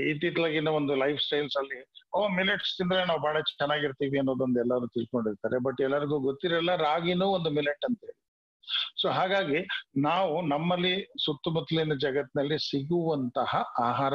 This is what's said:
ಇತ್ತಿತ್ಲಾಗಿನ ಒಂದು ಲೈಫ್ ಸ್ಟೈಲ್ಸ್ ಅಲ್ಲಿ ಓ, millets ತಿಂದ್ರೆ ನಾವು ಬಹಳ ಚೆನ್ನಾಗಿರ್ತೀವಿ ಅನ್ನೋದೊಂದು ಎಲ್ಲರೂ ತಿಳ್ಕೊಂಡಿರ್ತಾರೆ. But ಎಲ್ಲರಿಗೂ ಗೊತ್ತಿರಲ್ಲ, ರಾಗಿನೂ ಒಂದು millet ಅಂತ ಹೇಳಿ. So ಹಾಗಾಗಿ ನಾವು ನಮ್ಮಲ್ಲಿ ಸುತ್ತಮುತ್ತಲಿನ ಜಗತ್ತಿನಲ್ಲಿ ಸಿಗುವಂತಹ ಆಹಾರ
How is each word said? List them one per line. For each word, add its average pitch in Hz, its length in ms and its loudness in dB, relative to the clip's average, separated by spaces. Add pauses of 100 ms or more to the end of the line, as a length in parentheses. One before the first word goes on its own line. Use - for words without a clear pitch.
(120)
ಇತ್ತಿತ್ಲಾಗಿನ 160 560 0
ಒಂದು 147 280 2
ಲೈಫ್ 135 260 2
ಸ್ಟೈಲ್ಸ್ 147 360 -2
ಅಲ್ಲಿ 135 360 -8 (220)
ಓ, 202 120 2
millets 190 500 0
ತಿಂದ್ರೆ 185 280 2
ನಾವು 165 140 0
ಬಹಳ 151 200 0
ಚೆನ್ನಾಗಿರ್ತೀವಿ 143 800 -2
ಅನ್ನೋದೊಂದು 131 420 2
ಎಲ್ಲರೂ 120 280 0
ತಿಳ್ಕೊಂಡಿರ್ತಾರೆ. 113 720 -2
But 135 260 -2
ಎಲ್ಲರಿಗೂ 143 360 0
ಗೊತ್ತಿರಲ್ಲ, 165 560 0
ರಾಗಿನೂ 170 500 2
ಒಂದು 180 240 0
millet 147 360 -2
ಅಂತ 123 160 -2
ಹೇಳಿ. - 240 -18 (800)
So 185 80 2
ಹಾಗಾಗಿ 180 560 2 (340)
ನಾವು 165 400 2
ನಮ್ಮಲ್ಲಿ 180 720 0 (120)
ಸುತ್ತಮುತ್ತಲಿನ 156 680 0
ಜಗತ್ತಿನಲ್ಲಿ 143 640 0
ಸಿಗುವಂತಹ 143 1000 0 (240)
ಆಹಾರ 120 360 2